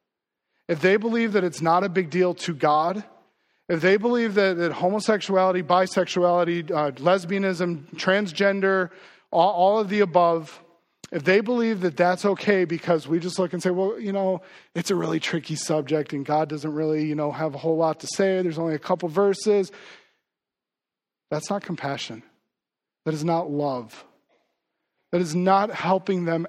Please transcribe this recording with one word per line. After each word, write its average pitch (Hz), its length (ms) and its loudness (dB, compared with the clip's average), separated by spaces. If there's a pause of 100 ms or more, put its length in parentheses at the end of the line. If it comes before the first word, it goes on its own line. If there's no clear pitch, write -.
(680)
if 165 140 -2
they 190 160 4
believe 226 360 0
that 196 100 2
it's 170 180 -4
not 165 220 4
a 196 60 -2
big 170 220 -2
deal 180 240 2
to - 180 -6
God, 160 500 0 (640)
if 165 140 -2
they 190 160 4
believe 233 380 0
that, 190 220 2
that 170 140 0
homosexuality, 190 920 0
bisexuality, 175 1080 2
uh, 151 220 0
lesbianism, 175 960 0 (100)
transgender, 190 960 2 (400)
all, 170 200 4
all 196 280 4
of 202 100 -2
the 208 120 2
above, 170 600 2 (500)
if 151 120 -6
they 190 180 4
believe 226 400 0
that 170 160 -2
that's 180 260 2
okay 190 420 2
because 160 420 -2
we 165 100 0
just 175 220 -6
look 180 140 -2
and 175 100 -4
say, 185 80 0
"Well, 190 280 -2
you 202 120 -6
know, 190 320 -2 (320)
it's 175 160 -4
a 185 40 0
really 165 240 -2
tricky 160 360 -6
subject 151 580 -2
and 139 100 -6
God 151 260 -2
doesn't 151 220 -8
really, 156 340 -2
you 151 100 -4
know, 147 160 -4
have 143 240 -6
a - 20 -12
whole 160 200 -2
lot 160 240 0
to 139 60 -12
say. 190 360 0
There's 160 160 -4
only 165 160 -2
a 139 40 -4
couple 180 300 -4
verses." 196 600 2 (1600)
That's 151 180 -6
not 202 140 -4
compassion. 135 580 -10 (840)
That 160 100 -4
is 147 80 -8
not 165 260 -2
love. 139 560 -6 (1080)
That 175 100 0
is 160 140 -4
not 190 360 2
helping 185 540 -2
them 165 240 -2